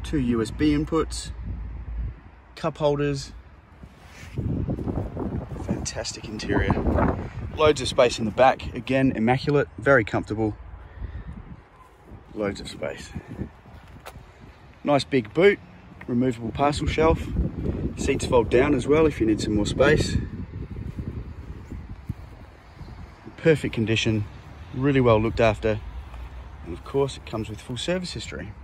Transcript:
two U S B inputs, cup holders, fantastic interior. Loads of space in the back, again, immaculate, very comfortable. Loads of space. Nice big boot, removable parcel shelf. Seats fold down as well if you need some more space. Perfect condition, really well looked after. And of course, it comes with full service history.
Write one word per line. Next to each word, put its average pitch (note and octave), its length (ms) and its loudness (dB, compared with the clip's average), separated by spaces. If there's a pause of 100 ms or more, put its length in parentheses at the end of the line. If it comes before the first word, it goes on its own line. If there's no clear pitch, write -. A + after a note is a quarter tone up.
two - 160 -2
U A#2+ 220 2
S G#2+ 100 -2
B D3+ 220 2
inputs, D3+ 580 -2 (1200)
cup D#3 240 -4
holders, C#3+ 520 0 (2250)
fantastic - 640 -6
interior. G2+ 480 0 (800)
Loads D3+ 240 6
of B2 80 -2
space - 320 4
in A2+ 60 0
the G#2 60 0
back, - 440 4
again, C3 400 2
immaculate, B2+ 640 4
very B2 260 6
comfortable. G#2+ 540 -2 (1800)
Loads G2+ 260 -2
of - 80 -12
space. - 440 -8 (1700)
Nice C#3+ 220 4
big A#2 280 0
boot, G3 240 6 (480)
removable A#2+ 460 0
parcel C#3+ 340 0
shelf. D#3+ 400 2 (680)
Seats - 300 0
fold B2 240 4
down C#3 260 6
as B2 120 -2
well D#3 180 6
if D3 160 2
you A2+ 40 4
need G#2+ 140 4
some G#2+ 160 0
more G#2 100 4
space. - 520 4 (3250)
Perfect D3+ 360 4
condition, A2 520 2 (480)
really C3+ 260 2
well A2+ 220 6
looked A2+ 180 0
after. A2 400 4 (840)
And E3+ 80 -10
of - 100 -14
course, C#3 320 0
it - 100 -16
comes G#2+ 220 -6
with G#2+ 140 -12
full B2 160 -10
service F3+ 340 -4
history. F2+ 400 -10 (120)